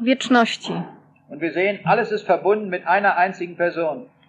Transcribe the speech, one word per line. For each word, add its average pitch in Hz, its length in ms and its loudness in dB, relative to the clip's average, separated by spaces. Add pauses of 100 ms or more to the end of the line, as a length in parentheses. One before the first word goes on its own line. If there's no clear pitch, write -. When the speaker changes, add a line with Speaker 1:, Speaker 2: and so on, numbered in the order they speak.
Speaker 1:
wieczności. 247 680 2 (560)
Speaker 2:
Und 147 120 -12
wir 160 120 -4
sehen, 190 320 0
alles 208 280 2
ist - 140 -6
verbunden 196 440 2
mit 180 160 -6
einer 185 300 2
einzigen 175 400 -2
Person. 165 480 -2 (240)